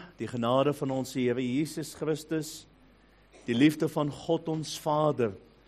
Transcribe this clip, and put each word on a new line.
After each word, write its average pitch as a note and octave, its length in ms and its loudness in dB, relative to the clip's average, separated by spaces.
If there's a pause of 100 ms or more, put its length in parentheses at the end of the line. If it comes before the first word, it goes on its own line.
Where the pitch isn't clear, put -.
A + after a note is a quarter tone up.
(180)
die A2 100 -6
genade B2 460 2
van C#3 180 -4
ons C3 220 -4
Here B2 280 0
Jesus C#3+ 520 -4
Christus, D#3 720 -4 (800)
die A#2+ 100 0
liefde D3+ 340 6
van D3 220 0
God E3 380 -2
ons D#3+ 320 -4
Vader, D3 520 2 (340)